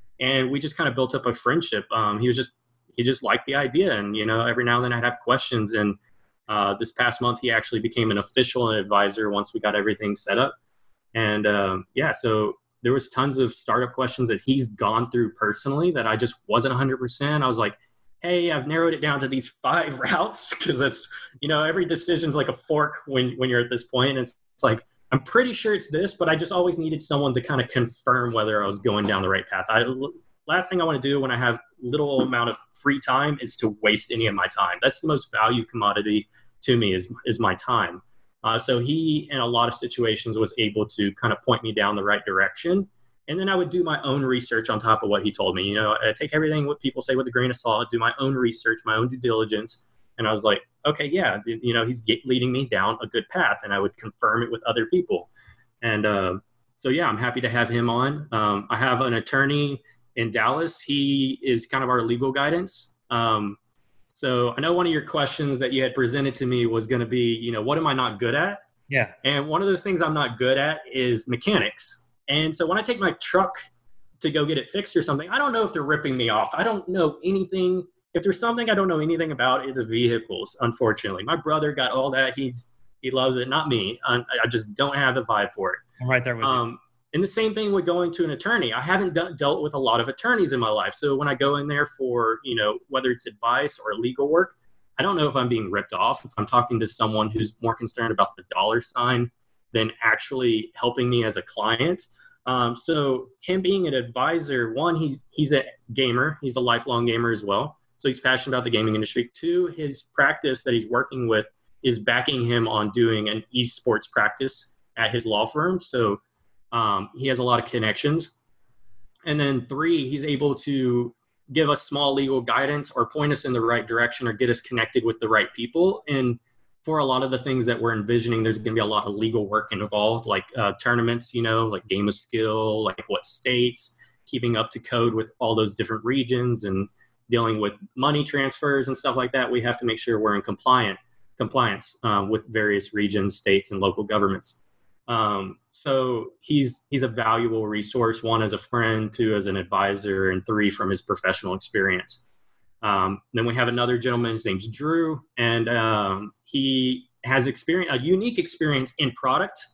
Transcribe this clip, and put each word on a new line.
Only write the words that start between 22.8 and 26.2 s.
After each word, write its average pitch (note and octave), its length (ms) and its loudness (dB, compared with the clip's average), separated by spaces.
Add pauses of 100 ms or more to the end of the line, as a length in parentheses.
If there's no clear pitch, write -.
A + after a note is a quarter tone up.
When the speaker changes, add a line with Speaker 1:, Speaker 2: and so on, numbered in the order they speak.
Speaker 1:
when, B2+ 320 0
when B2+ 120 0
you're B2 120 4
at A#2+ 80 -2
this A#2+ 140 -2
point. C3 340 0
It's, A#2+ 180 -4 (200)
it's - 80 -4
like, A#2 200 2 (280)
I'm C3+ 100 4
pretty B3 320 2
sure G#3+ 200 0
it's F#3 160 -2
this, F3+ 240 0
but D#3+ 160 0